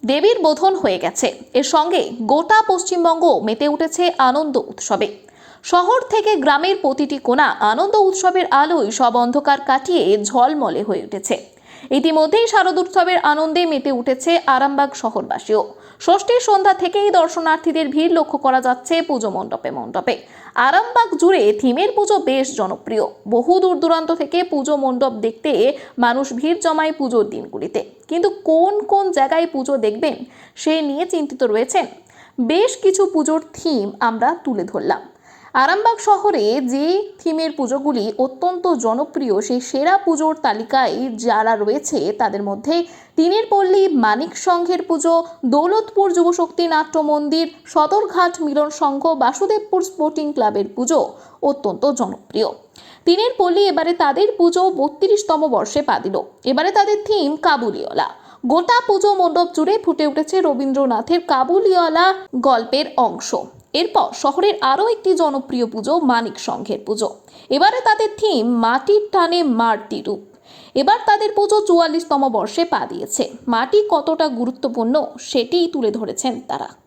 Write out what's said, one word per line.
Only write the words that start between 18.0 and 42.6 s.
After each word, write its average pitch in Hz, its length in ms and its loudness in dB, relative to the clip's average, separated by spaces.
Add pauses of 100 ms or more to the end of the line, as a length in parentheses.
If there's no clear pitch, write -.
লক্ষ্য 320 260 0
করা 262 220 2
যাচ্ছে 254 420 -2
পুজো 247 280 -2
মণ্ডপে - 400 -8
মণ্ডপে। 131 480 -4 (360)
আরামবাগ 415 640 2
জুড়ে 359 420 4
থিমের 277 320 0
পুজো 415 260 2
বেশ 269 380 -2
জনপ্রিয়। 208 460 -4 (260)
বহু 247 320 2
দূর 359 200 2
দূরান্ত 330 320 0
থেকে 339 300 -2
পুজো 294 340 -2
মণ্ডপ 262 360 0
দেখতে 226 680 0 (200)
মানুষ 254 340 0
ভিড় 302 280 -2
জমায় 311 320 0
পুজোর 247 320 0
দিনগুলিতে। 208 600 -8 (240)
কিন্তু 349 220 0
কোন 381 500 0
কোন 392 320 0
জায়গায় 320 340 0
পুজো 277 300 -4
দেখবেন, 226 380 -2 (400)
সে 320 280 0
নিয়ে 294 240 -2
চিন্তিত 294 360 -4
রয়েছেন। 247 440 0 (540)
বেশ 359 360 0
কিছু 381 300 2
পুজোর 320 460 0
থিম 220 480 -4
আমরা 240 440 0
তুলে 202 200 -2
ধরলাম। - 360 -4 (520)
আরামবাগ 403 460 2
শহরে 403 600 2
যে 302 520 -2 (120)
থিমের 320 280 -2
পুজোগুলি 262 680 -2
অত্যন্ত 349 560 -2
জনপ্রিয়, 233 680 -2
সেই 247 200 -2
সেরা 302 380 0
পুজোর 311 440 0
তালিকায় 233 760 -2
যারা 220 400 0
রয়েছে, 208 560 -2
তাদের 202 300 -2
মধ্যে 240 420 -2 (320)